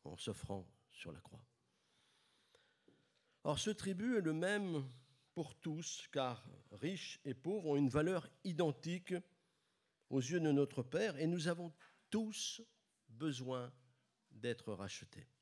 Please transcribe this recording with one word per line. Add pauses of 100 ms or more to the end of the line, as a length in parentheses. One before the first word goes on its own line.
en
s'offrant (240)
sur
la
croix. (2000)
Or,
ce
tribut
est
le
même (460)
pour
tous,
car (260)
riches
et
pauvres
ont
une
valeur (160)
identique (960)
aux
yeux
de
notre
Père,
et
nous
avons (380)
tous (480)
besoin (580)
d'être
rachetés. (160)